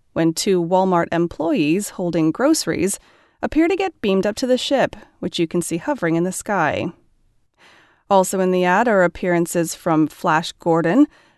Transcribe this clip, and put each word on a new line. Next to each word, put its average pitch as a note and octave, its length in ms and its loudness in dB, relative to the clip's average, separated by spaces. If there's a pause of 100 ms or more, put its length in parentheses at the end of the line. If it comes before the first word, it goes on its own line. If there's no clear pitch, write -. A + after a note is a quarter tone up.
(140)
when E3 180 2
two F3+ 300 0
Walmart F#3 500 0
employees F3 800 0
holding E3+ 420 0
groceries G#3 640 0 (440)
appear E4 260 0
to G4 80 -2
get F#4+ 240 -6
beamed F#3+ 240 0
up G#3 120 -4
to C4 100 -6
the B3+ 100 2
ship, B3 400 0 (220)
which - 200 -8
you E3+ 80 0
can F3 140 -2
see E3 160 -4
hovering E3+ 400 -2
in E3+ 80 0
the F#3 80 -4
sky. F3 600 -2 (1160)
Also F#3+ 320 2
in F#3 100 2
the F3+ 140 2
ad F#3+ 240 2
are G3 160 4
appearances E3+ 680 -2
from D#3 320 0
Flash D#3+ 460 -2
Gordon, E3+ 540 2 (320)